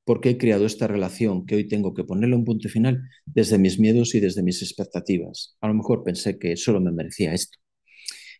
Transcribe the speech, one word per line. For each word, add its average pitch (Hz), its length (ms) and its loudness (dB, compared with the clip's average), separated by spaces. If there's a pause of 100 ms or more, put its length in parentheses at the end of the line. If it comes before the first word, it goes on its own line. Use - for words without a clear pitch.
Porque 120 240 2
he 127 80 2
creado 107 280 2
esta 110 220 -2
relación 95 580 -2
que 107 100 -2
hoy 107 120 0
tengo 104 260 -2
que 90 120 -6
ponerle 117 320 0
un 120 80 0
punto 113 240 -4
final 131 320 2 (240)
desde 110 320 4
mis 95 200 4
miedos 113 380 4
y 107 60 4
desde 92 200 0
mis 90 200 -2
expectativas. 90 1000 -6
A 107 80 -4
lo 107 60 0
mejor 107 300 0
pensé 92 360 -4
que 85 160 -2
solo 104 240 0
me 90 140 0
merecía 82 400 -4
esto. - 240 -6 (840)